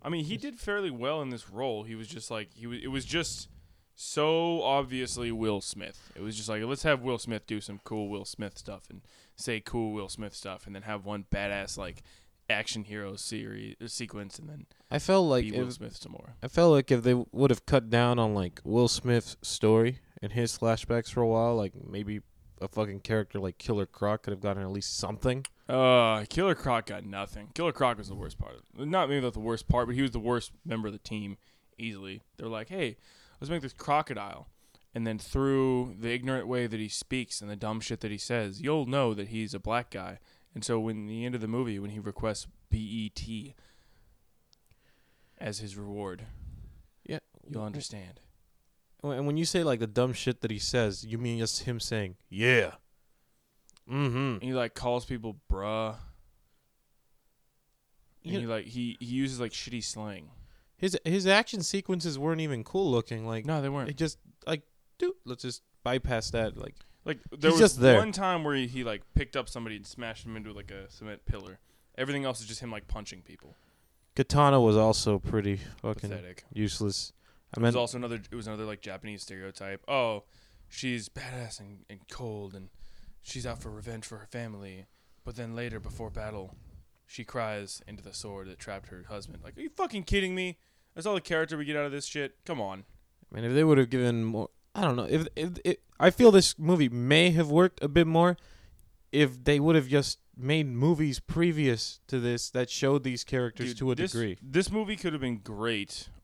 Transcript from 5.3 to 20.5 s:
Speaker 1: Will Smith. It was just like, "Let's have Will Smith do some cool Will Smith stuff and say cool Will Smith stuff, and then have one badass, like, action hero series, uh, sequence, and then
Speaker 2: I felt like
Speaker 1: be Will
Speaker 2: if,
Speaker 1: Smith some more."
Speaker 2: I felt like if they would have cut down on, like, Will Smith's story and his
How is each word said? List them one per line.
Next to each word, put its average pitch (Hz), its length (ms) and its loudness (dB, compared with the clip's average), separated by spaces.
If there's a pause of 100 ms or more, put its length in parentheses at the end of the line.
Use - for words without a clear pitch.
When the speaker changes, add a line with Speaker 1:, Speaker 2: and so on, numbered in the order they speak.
Speaker 1:
Will 110 300 0
Smith. - 520 -12
It - 80 -16
was 107 140 -6
just 107 120 -8
like, 107 140 -4
"Let's 131 220 -4
have 143 160 4
Will 120 180 -2
Smith 110 280 -6
do 107 140 -4
some 101 220 -12
cool 107 260 -4
Will 101 180 -6
Smith 104 320 -10
stuff - 320 -14
and - 100 -16 (340)
say 113 260 -4
cool 113 320 -4
Will 101 160 -6
Smith 104 260 -10
stuff, - 320 -12
and 98 100 -14
then 98 60 -12
have 104 220 -8
one 101 260 -6
badass, 101 480 -2
like, 90 240 -10 (460)
action 107 360 -2
hero 101 320 -8
series, 107 680 -10
uh, 117 60 -12
sequence, 104 500 -10
and 156 100 -14
then 147 180 -14 (240)
Speaker 2:
I - 100 0
felt 190 280 6
like 127 160 4
Speaker 1:
be 107 80 -4
Will 123 160 0
Speaker 2:
if, 123 60 -8
Speaker 1:
Smith 117 220 -12
some - 160 -16
more." - 300 -16
Speaker 2:
I 127 60 -8
felt 170 240 8
like 135 200 6
if 120 100 6
they 123 120 8
would 127 360 4
have 117 160 2
cut 120 240 4
down 120 280 6
on, 110 160 4
like, 92 300 -2
Will 120 240 6
Smith's - 540 2
story 113 580 4 (200)
and 101 120 -6
his 117 260 0